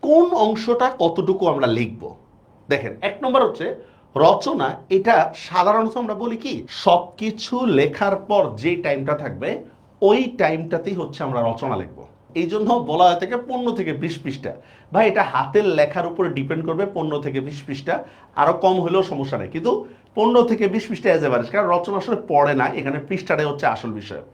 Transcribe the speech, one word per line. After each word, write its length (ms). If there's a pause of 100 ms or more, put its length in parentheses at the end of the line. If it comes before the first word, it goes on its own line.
(140)
কোন 140 (180)
অংশটা 420 (140)
কতটুকু 420 (100)
আমরা 140 (100)
লিখব? 260 (680)
দেখেন, 220 (160)
এক 140
নম্বর 240
হচ্ছে 180 (600)
রচনা, 420 (300)
এটা 180 (320)
সাধারণত 460 (100)
আমরা 200
বলি 200
কি, 100 (320)
সবকিছু 680 (240)
লেখার 360 (140)
পর 140 (180)
যে 100 (140)
টাইমটা 280 (100)
থাকবে, 260 (600)
ওই 100 (220)
টাইমটাতেই 600
হচ্ছে 260
আমরা 160
রচনা 380
লিখব। 180 (420)
এই 120
জন্য 160 (200)
বলা 180
হয়ে 160
থাকে 120 (140)
পনেরো 300
থেকে 120 (120)
বিশ 200
পৃষ্ঠা। 280 (420)
ভাই, 180
এটা 120 (100)
হাতের 320 (140)
লেখার 320
উপরে 160 (100)
ডিপেন্ড 300
করবে, 160 (140)
পনেরো 280
থেকে 220
বিশ 200
পৃষ্ঠা, 280 (460)
আরো 120 (100)
কম 120 (100)
হলেও 260
সমস্যা 300
নেই, 140
কিন্তু 160 (460)
পনেরো 240 (100)
থেকে 220
বিশ 160
পৃষ্ঠা 280
as 100
average, 260
কারণ 220
রচনা 260
আসলে 160 (140)
পড়ে 300
না, 40 (140)
এখানে 180 (100)
পৃষ্ঠাটাই 440
হচ্ছে 140 (100)
আসল 160 (100)
বিষয়। 220 (100)